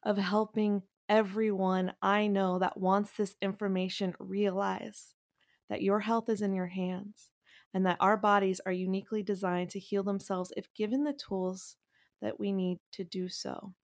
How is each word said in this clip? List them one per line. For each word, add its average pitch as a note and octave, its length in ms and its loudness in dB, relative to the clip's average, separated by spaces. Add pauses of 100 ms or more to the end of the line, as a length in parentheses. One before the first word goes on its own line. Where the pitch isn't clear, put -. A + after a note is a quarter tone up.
of G#3 120 2
helping G#3 640 2 (260)
everyone F#3+ 920 2
I G#3 280 4
know F#3+ 320 2
that F3+ 180 0
wants G3 320 2
this - 320 -2
information F#3+ 760 -2
realize G3 960 -2 (540)
that - 140 -4
your G3 180 4
health A3+ 280 0
is G#3+ 140 0
in G3 120 0
your F#3 140 -2
hands F#3 640 -6 (440)
and F#3+ 120 2
that F3 120 2
our G3+ 180 6
bodies G3 480 4
are F#3+ 80 -2
uniquely F#3+ 520 -2
designed F#3 460 -2
to G3 100 -8
heal G3 240 -2
themselves G3 520 -4
if - 180 -10
given G#3+ 280 0
the D4 100 0
tools F#3+ 640 -6 (460)
that - 160 -4
we G3+ 140 -2
need F#3 260 0 (140)
to - 100 -10
do F3+ 260 -6
so. - 560 -10